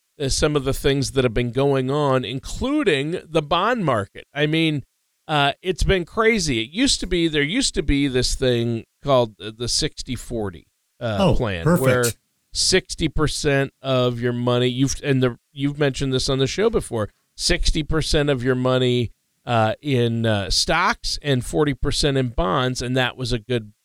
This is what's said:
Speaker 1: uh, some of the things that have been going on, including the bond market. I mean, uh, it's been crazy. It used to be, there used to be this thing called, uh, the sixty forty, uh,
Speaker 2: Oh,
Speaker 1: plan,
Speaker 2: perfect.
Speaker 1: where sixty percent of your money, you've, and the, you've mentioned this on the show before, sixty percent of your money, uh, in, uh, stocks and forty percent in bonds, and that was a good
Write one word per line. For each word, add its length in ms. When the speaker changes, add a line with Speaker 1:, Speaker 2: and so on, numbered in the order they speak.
Speaker 1:
uh, 100
some 260
of 80
the 100
things 380
that 120
have 100
been 180
going 400
on, 340
including 1000
the 160
bond 440
market. 480
I 140
mean, 360
uh, 340
it's 220
been 220
crazy. 560
It 100
used 300
to 60
be, 200
there 160
used 320
to 80
be 240
this 280
thing 480
called, 400
uh, 160
the 120
sixty 460
forty, 520
uh, 200
Speaker 2:
Oh, 160
Speaker 1:
plan, 280
Speaker 2:
perfect. 220
Speaker 1:
where 200
sixty 540
percent 640
of 380
your 140
money, 340
you've, 360
and 200
the, 140
you've 260
mentioned 340
this 160
on 100
the 80
show 220
before, 400
sixty 480
percent 460
of 140
your 120
money, 560
uh, 360
in, 440
uh, 240
stocks 720
and 240
forty 280
percent 440
in 120
bonds, 520
and 160
that 200
was 160
a 60
good 340